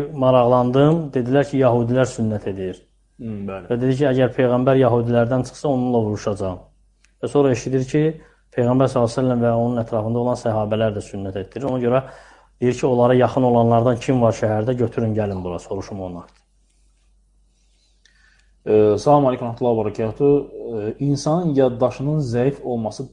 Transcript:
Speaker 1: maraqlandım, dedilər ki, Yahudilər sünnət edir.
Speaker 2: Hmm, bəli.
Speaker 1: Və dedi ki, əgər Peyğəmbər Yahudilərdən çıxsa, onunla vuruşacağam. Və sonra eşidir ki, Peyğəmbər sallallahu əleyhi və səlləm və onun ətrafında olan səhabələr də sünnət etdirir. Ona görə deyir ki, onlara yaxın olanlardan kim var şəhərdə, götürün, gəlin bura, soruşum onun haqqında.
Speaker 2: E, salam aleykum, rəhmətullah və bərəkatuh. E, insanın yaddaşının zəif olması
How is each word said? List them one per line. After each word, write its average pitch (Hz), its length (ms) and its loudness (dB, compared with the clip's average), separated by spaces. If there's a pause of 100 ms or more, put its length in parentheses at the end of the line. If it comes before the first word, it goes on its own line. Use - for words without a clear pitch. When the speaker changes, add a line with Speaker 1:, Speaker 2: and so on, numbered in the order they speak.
(120)
Speaker 1:
maraqlandım, 127 1000 4
dedilər 131 340 0
ki, 139 160 -2
Yahudilər 120 480 2
sünnət 107 400 -4
edir. 92 300 -8 (380)
Speaker 2:
Hmm, 107 280 -10
bəli. 95 240 -12
Speaker 1:
Və 123 100 -2
dedi 131 160 0
ki, 147 120 2
əgər 127 260 2
Peyğəmbər 127 460 2
Yahudilərdən 120 680 2
çıxsa, - 220 -8
onunla 127 360 0
vuruşacağam. 101 540 -4 (640)
Və 120 80 -4
sonra 139 240 4
eşidir 127 320 -2
ki, 151 140 0 (560)
Peyğəmbər 127 340 2
sallallahu 120 220 0
əleyhi - 20 -10
və 135 80 -2
səlləm 123 220 0
və 117 160 2
onun 120 240 -2
ətrafında 117 360 -4
olan 120 200 -2
səhabələr 107 560 -2
də 98 80 -8
sünnət 98 360 -10
etdirir. 113 300 -8
Ona 127 100 -4
görə 123 220 0 (580)
deyir 123 140 0
ki, 123 120 -4
onlara 123 280 4
yaxın 123 320 2
olanlardan 117 560 2
kim 131 180 0
var 113 160 2
şəhərdə, 110 400 -2
götürün, 117 380 -2
gəlin 101 300 -4
bura, 87 140 -8
soruşum 98 420 -10
onun 90 200 -12
haqqında. - 220 -20 (2250)
Speaker 2:
E, 107 320 4
salam 143 300 4
aleykum, 123 200 -4
rəhmətullah 117 280 0
və 110 80 -2
bərəkatuh. 113 520 0
E, 113 580 -6 (120)
insanın 151 480 -2
yaddaşının 131 680 0
zəif 127 440 -2
olması 120 480 -6